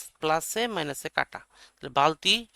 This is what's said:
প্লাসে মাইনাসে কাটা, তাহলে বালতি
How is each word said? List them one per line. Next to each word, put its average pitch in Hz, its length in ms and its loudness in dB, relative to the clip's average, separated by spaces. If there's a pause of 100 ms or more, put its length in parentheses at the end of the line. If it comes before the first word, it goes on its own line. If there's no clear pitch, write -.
(200)
প্লাসে 165 420 0 (140)
মাইনাসে 147 400 -6
কাটা, - 240 -4 (340)
তাহলে - 240 -14
বালতি 160 360 4 (220)